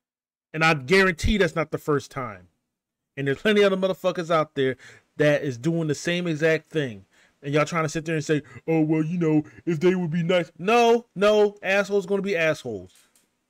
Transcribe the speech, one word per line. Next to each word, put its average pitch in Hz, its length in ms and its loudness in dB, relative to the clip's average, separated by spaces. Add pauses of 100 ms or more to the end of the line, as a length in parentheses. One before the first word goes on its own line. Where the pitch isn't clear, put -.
(540)
And 160 100 -2
I 165 100 2
guarantee 185 640 2
that's 175 180 0
not 160 160 -4
the 156 60 -4
first 143 320 -2
time. 104 380 -12 (680)
And 139 120 -6
there's 135 140 -2
plenty 208 200 2
of 196 100 4
other 190 160 -2
motherfuckers 180 440 -4
out 156 240 0
there 131 220 -2 (400)
that 147 260 2
is 135 140 -6
doing 165 300 -2
the 143 80 -2
same 175 300 -4
exact 160 460 0
thing. 120 340 -6 (380)
And 143 100 -6
y'all 151 120 2
trying 165 180 -4
to 151 60 -4
sit 156 160 -8
there 165 100 -4
and 147 100 -4
say, 151 160 0 (260)
"Oh, 160 140 2
well, 156 220 0
you 170 140 -4
know, 156 260 2 (220)
if 165 140 -2
they 180 160 2
would 180 160 -4
be 170 120 -2
nice." 175 340 0
No, 233 480 2 (100)
no, 208 460 4
assholes 196 440 -2
gonna 196 160 -2
be 196 140 -4
assholes. 131 580 -4 (560)